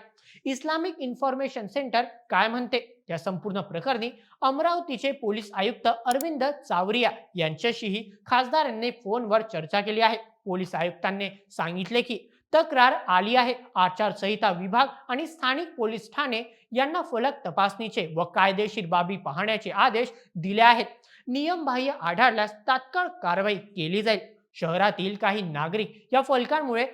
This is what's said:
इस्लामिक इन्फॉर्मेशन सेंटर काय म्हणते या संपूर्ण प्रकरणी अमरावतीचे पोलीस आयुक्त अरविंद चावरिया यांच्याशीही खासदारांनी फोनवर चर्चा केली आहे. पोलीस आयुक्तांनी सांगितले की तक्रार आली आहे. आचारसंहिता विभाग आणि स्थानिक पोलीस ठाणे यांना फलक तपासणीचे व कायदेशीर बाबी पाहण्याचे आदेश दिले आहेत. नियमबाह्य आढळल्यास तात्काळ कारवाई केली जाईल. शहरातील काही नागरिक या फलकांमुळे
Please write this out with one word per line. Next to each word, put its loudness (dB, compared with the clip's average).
इस्लामिक -4
इन्फॉर्मेशन -4
सेंटर -2
काय 4
म्हणते -4
या -4
संपूर्ण -6
प्रकरणी -4
अमरावतीचे 0
पोलीस -4
आयुक्त 0
अरविंद 0
चावरिया 0
यांच्याशीही -2
खासदारांनी 0
फोनवर 0
चर्चा -2
केली -2
आहे. 4
पोलीस -4
आयुक्तांनी -2
सांगितले -2
की -4
तक्रार 6
आली 4
आहे. 4
आचारसंहिता 2
विभाग 0
आणि -4
स्थानिक -2
पोलीस -4
ठाणे -4
यांना 0
फलक -2
तपासणीचे -2
व 2
कायदेशीर 2
बाबी 0
पाहण्याचे -4
आदेश 2
दिले 0
आहेत. 8
नियमबाह्य -2
आढळल्यास 2
तात्काळ 0
कारवाई -2
केली -4
जाईल. 2
शहरातील 0
काही 0
नागरिक -6
या 4
फलकांमुळे 0